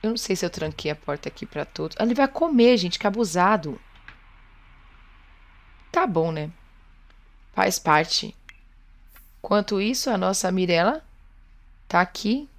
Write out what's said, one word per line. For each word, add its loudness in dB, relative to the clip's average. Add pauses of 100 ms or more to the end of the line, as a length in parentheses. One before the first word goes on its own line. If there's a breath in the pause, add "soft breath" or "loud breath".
Eu -2
não -4
sei -4
se -4
eu -2
tranquei -6
a -4
porta -8
aqui -14
pra -8
todos. -10
Ele 2
vai 2
comer, 4
gente, -4
que -2
abusado. 0 (2000)
Tá 0
bom, 0
né? -6 (1040)
Faz 0
parte. 0 (1040)
Enquanto 0
isso, -2
a 0
nossa 0
Mirella 2 (840)
tá 4
aqui -2